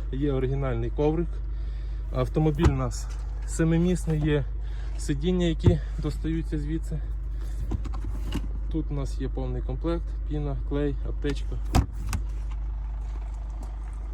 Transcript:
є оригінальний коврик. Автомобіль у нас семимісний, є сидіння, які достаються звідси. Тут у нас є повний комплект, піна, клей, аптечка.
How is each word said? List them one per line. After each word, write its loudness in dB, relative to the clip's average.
є 2
оригінальний 2
коврик. 2
Автомобіль 4
у 6
нас -2
семимісний, 4
є 4
сидіння, 2
які 6
достаються 0
звідси. -2
Тут -2
у -2
нас -2
є -2
повний -2
комплект, -2
піна, -2
клей, 0
аптечка. -2